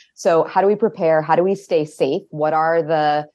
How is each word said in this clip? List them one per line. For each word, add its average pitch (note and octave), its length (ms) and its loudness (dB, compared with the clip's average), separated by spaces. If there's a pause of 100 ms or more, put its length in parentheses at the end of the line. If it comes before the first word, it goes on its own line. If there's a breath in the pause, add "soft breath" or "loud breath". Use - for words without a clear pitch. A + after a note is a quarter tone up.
(140 loud breath)
So E3 300 0
how - 160 -2
do G3 80 4
we G#3 80 2
prepare? E3 460 0
How D#3 120 0
do E3+ 80 2
we F#3+ 140 0
stay D#3+ 300 -2
safe? D3+ 420 -4
What D3+ 240 -4
are E3 300 0
the, D3+ 520 0